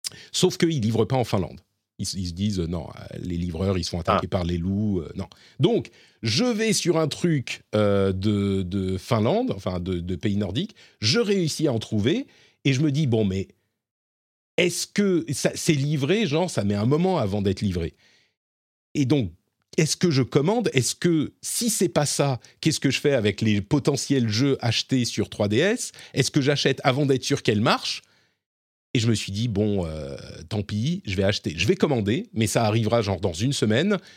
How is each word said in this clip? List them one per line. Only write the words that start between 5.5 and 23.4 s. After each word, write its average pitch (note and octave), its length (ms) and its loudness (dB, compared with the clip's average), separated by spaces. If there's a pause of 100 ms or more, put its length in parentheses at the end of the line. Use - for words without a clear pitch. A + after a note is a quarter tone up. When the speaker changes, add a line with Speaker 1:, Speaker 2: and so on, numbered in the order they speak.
Speaker 1:
Donc, F3+ 300 2 (320)
je A2+ 220 0
vais A3 280 2
sur E3 240 0
un D#3+ 120 2
truc, - 540 -2 (120)
euh, G2+ 400 4
de, G2 480 0
de F#2+ 340 -4
Finlande, B2+ 580 0
enfin F#2 260 -6
de, F2 200 -4
de F2+ 160 -4
pays G2+ 200 -2
nordiques, G#2 380 -4 (260)
je B2 180 0
réussis F#3 500 0
à B2+ 60 0
en A2+ 40 -2
trouver, G3+ 480 -2 (380)
et - 80 4
je B2+ 80 0
me D#3 100 2
dis, « D3 160 0
Bon, A2 200 2
mais F#2+ 220 -2 (1080)
est-ce F3 300 0
que F#3+ 460 2
ça, D#3 220 0
c'est - 200 2
livré, D3 520 0
genre, D#3 240 0
ça G#2 140 -2
met G2+ 100 2
un G#2 120 0
moment E3+ 320 2
avant G#2 240 0
d'être F#2+ 180 0
livré. » F2 340 -2 (1000)
Et C#3+ 100 0
donc, A#2+ 280 0 (440)
est-ce D#3+ 200 2
que F3+ 140 2
je C3+ 120 2
commande ? E3+ 500 2
Est-ce C3 220 2
que, D#3+ 480 0
si - 260 -4
c'est G3 200 2
pas D3+ 180 0
ça, C#3 340 0 (220)
qu'est-ce - 180 0
que C#3 100 0
je - 80 0
fais D3 140 2
avec G#2+ 300 0